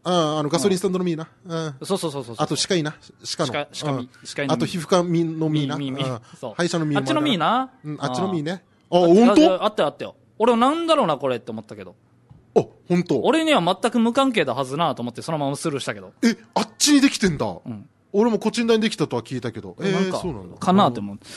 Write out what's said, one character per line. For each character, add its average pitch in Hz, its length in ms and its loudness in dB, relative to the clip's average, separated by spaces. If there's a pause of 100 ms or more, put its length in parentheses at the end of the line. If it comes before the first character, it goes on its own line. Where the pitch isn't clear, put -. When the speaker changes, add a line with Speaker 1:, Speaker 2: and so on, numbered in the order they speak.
Speaker 1:
あ 165 320 0
ー、 - 40 -2
あ - 20 -2
の、 147 80 -2
ガ 165 80 2
ソ 202 100 2
リ 190 60 2
ン 180 40 -2
ス 180 40 -6
タ 202 60 0
ン 185 40 0
ド 180 60 -2
の 180 80 -2
ミ 175 80 0
ー - 20 -8
な。 160 120 -10 (180)
Speaker 2:
う - 20 -18
ん。 165 100 -6
Speaker 1:
う 160 100 -6
ん。 139 140 -10
Speaker 2:
そ 180 120 -4
う 185 40 -2
そ 170 100 -4
う - 40 -4
そ 139 80 -8
う 127 40 -8
そ - 0 -
う - 0 -
そ 117 80 -14
う。 113 60 -14
Speaker 1:
あ 151 80 0
と、 156 100 -2
歯 - 120 -2
科 196 60 0
医 170 80 2
な。 151 120 -4 (300)
歯 - 140 -10
科 165 80 0
の。 - 0 -
Speaker 2:
歯 127 60 -6
科、 147 200 -4
歯 - 140 -12
科 143 60 -2
ミ 135 60 -2
ー、 - 20 -6
Speaker 1:
う 120 40 -8
ん。 127 40 -20 (140)
Speaker 2:
歯 - 140 -14
科 147 60 -4
医 139 60 -4
の - 20 0
ミ - 20 2
ー。 - 20 2
Speaker 1:
あ - 40 -4
と、 156 80 0
皮 185 120 -6
膚 151 80 -8
科 180 160 2
ミ 170 200 2
ー - 20 2
の 160 240 -2
ミ 151 160 2
ー - 20 -2
な。 143 120 -4
Speaker 2:
ミ 139 140 -6
ー、 131 40 -8
ミ 131 60 -6
ー、 - 20 -4
ミ 131 60 -4
ー。 - 20 -6
Speaker 1:
う 120 40 -8
ん。 110 40 -12 (180)
Speaker 2:
そ 120 120 -10
う。 101 80 -16
Speaker 1:
歯 170 60 2
医 175 40 0
者 170 100 -2
の 160 60 0
ミ 151 100 -2
ー - 0 -
も 139 40 2
あ - 20 0
る - 60 -4
な。 - 40 -2
Speaker 2:
あ 302 40 2
っ - 0 -
ち - 0 -
の 302 80 2
ミ 294 140 2
ー - 20 -2
な。 220 320 0 (140)
Speaker 1:
う 151 60 -10
ん、 151 80 -8
あ 131 140 -4
っ - 20 -6
ち 147 60 0
の 190 100 -2
ミ 175 100 -2
ー - 20 -6
ね。 175 200 -6 (280)
Speaker 2:
あ 175 60 2
ー。 180 80 6
Speaker 1:
あ、 185 220 8
ほ 233 60 8
ん - 20 6
と？ 190 280 6
Speaker 2:
あ、 - 20 -4
あ - 40 2
っ - 60 -4
た 202 100 0
よ、 147 40 0
あ 139 40 -4
っ - 40 -18
た - 80 -10
よ。 101 100 -14 (240)
俺、 233 180 4
な 240 160 4
ん 339 140 -2
だ 320 80 4
ろ 285 100 2
う - 20 -2
な、 151 100 0
こ 135 120 -2
れ 127 80 0
っ 113 40 -6
て 117 120 -12
思 110 100 -10
っ - 20 -16
た - 100 -18
け 104 100 -14
ど。 92 100 -20 (600)
Speaker 1:
あ、 - 120 4 (200)
ほ 175 120 2
ん 175 40 0
と？ 131 200 0
Speaker 2:
俺 320 240 2
に 302 80 4
は 254 80 4
全 240 280 0
く 247 80 0
無 226 140 2
関 269 200 2
係 196 120 2
だ 131 80 -4
は 127 140 -2
ず 131 100 -8
な 156 180 0
と 123 60 -12
思 120 100 -6
っ 117 40 -16
て、 143 80 -12
そ 160 100 -6
の 160 60 -2
ま 143 100 -2
ま 139 80 -4
ス 165 140 -4
ル 143 80 -4
ー - 20 -6
し - 60 -10
た 127 80 -4
け 101 80 -16
ど。 92 100 -20 (100)
Speaker 1:
え、 233 140 2 (160)
あ - 80 0
っ 214 160 -4
ち - 160 2
に 285 80 6
で 269 80 6
き - 80 -2
て 190 140 0
ん 147 80 -4
だ。 120 80 -2
Speaker 2:
う 90 200 -10
ん。 110 220 -12 (240)
Speaker 1:
俺 220 180 4
も 208 80 0
コ 214 120 -2
チ 233 120 -4
ン 233 40 -2
ダ 226 80 4
に 220 60 2
で 214 100 0
き - 60 -10
た 151 100 -2
と 127 100 -6
は 113 60 -4
聞 127 160 -8
い - 20 -8
た 110 120 -8
け 110 80 -12
ど。 92 180 -16
Speaker 2:
な 175 100 -4
ん 190 40 0
か、 - 60 0
Speaker 1:
え 190 120 2
ー、 147 100 -4
そ 185 80 -6
う 160 40 -6
な 107 80 -10
ん 90 100 -16
だ。 90 80 -20
Speaker 2:
か - 140 0
な 185 180 4
っ - 20 -8
て 113 80 -8
思 101 140 -10
う。 104 40 -16 (180)